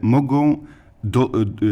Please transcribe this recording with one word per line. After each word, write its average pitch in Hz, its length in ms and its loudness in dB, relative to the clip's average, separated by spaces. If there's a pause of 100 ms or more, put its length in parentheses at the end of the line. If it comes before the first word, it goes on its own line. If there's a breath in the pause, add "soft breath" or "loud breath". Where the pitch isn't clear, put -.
mogą 143 640 0 (380 loud breath)
do-, 117 280 0 (400)